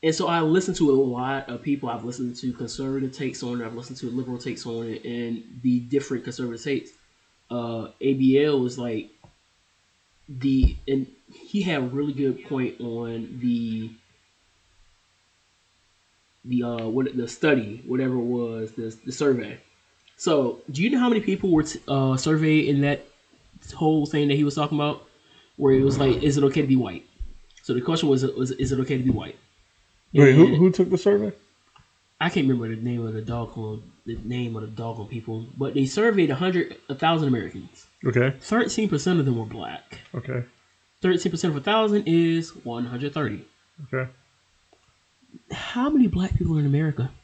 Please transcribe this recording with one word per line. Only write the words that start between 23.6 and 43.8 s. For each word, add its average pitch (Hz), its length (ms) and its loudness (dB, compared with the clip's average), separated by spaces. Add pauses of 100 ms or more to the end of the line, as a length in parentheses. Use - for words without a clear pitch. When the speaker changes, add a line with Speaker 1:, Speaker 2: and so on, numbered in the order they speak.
Speaker 1:
whole 156 320 2
thing 147 220 0
that 139 60 4
he 147 100 4
was 143 100 0
talking 147 240 -2
about, 147 240 -2 (540)
where 135 180 4
it 131 80 4
was 139 160 2
like, 131 240 2
"Is 143 140 2
it 143 80 4
okay 139 160 4
to 139 60 2
be 131 100 4
white?" 101 300 -2 (560)
So - 100 -4
the 123 80 0
question 165 280 0
was, 131 160 4
was, 131 280 -2
"Is 131 200 -2
it 131 80 0
okay 127 180 -2
to 127 60 -2
be 127 60 4
white?" - 260 -2 (760)
Speaker 2:
Wait, 143 220 10
who, 160 140 12
Speaker 1:
And 160 80 4
Speaker 2:
who 180 140 8
took 185 200 2
the 180 80 2
survey? 202 340 2 (880)
Speaker 1:
I 165 100 0
can't 143 180 2
remember 113 260 0
the 110 80 -10
name 120 240 -4
of 110 80 -6
the 110 80 -6
doggone, 110 600 -8 (240)
the 113 180 -8
name 120 320 -4
of 104 60 -8
the 107 60 -12
doggone 113 380 -10
people, 113 400 -8 (100)
but 135 180 -4
they 135 120 2
surveyed 196 440 2
a 135 40 0
hundred, 175 420 -2 (120)
a 135 80 -6
thousand 160 320 2
Americans. 98 580 -4 (180)
Speaker 2:
Okay. 127 360 2
Speaker 1:
Thirteen 220 480 0
percent 170 320 2
of 139 60 2
them 123 120 2
were 113 60 -4
black. 95 540 -12 (160)
Speaker 2:
Okay. 127 280 -6 (580)
Speaker 1:
Thirteen 185 300 2
percent 160 240 -2
of 143 60 -4
a 135 40 -14
thousand 208 420 2
is 165 440 2 (140)
one 120 220 -6
hundred 131 280 -6
thirty. 120 300 -4 (480)